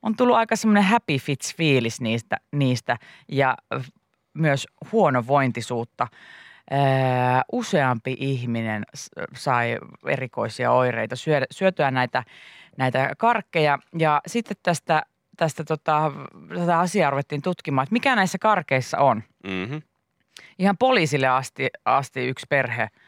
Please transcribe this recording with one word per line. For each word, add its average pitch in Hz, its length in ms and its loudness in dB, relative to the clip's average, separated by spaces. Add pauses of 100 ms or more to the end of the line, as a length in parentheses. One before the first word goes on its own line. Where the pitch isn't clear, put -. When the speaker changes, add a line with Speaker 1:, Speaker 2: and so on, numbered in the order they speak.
Speaker 1:
on 220 140 -4
tullut 247 200 2
aika 226 200 0
semmonen 208 280 4
Happy 190 340 2
Fits - 380 -6
fiilis 131 460 2
niistä, 113 360 -4 (140)
niistä 127 460 0 (340)
ja 135 260 0 (760)
myös 147 340 0 (240)
huonovointisuutta. 127 1160 0 (640)
Ää, 131 720 2 (100)
useampi 131 680 -2
ihminen 117 640 -4 (120)
s-, - 140 -16 (260)
sai 120 420 -2 (300)
erikoisia 123 640 -4
oireita 120 440 0
syödä, 143 360 -2
syötyä 170 400 0
näitä, 127 320 -2 (540)
näitä 131 400 0
karkkeja. 175 640 0 (200)
Ja 151 280 4
sitten 226 360 -6
tästä, 160 400 0 (340)
tästä 160 260 -2
tota, 151 480 0 (440)
tätä 175 240 2
asiaa 175 320 2
ruvettiin 143 300 -4
tutkimaan, 143 420 -2
että 143 100 -2
mikä 247 220 2
näissä 190 220 0
karkeissa 175 600 0
on. 120 260 4 (200)
Speaker 2:
Mhm. 98 340 -6 (840)
Speaker 1:
Ihan 190 180 2
poliisille 160 500 2
asti, 131 400 -2 (180)
asti 127 420 0
yksi 131 220 -8
perhe, 123 380 0 (200)